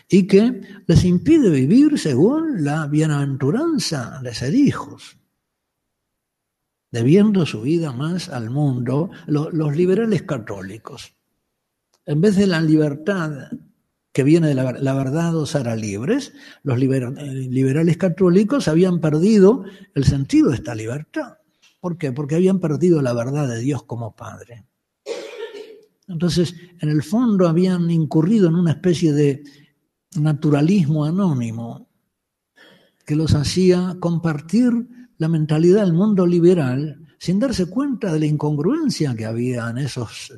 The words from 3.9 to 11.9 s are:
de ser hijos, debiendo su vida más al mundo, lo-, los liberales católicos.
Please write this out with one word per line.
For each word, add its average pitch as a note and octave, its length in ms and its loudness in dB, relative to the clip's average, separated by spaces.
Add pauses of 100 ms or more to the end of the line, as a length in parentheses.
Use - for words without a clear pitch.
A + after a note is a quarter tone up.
de A#2+ 120 -10
ser C3 200 -4
hijos, - 640 -2 (1700)
debiendo F3+ 540 4
su A2+ 160 -6
vida D3+ 320 -2
más D#3 380 -6
al A#2 180 -8
mundo, C3+ 600 -2 (160)
lo-, D3 240 -2
los D3+ 260 -2
liberales F#3+ 460 0
católicos. G#2 920 -12 (920)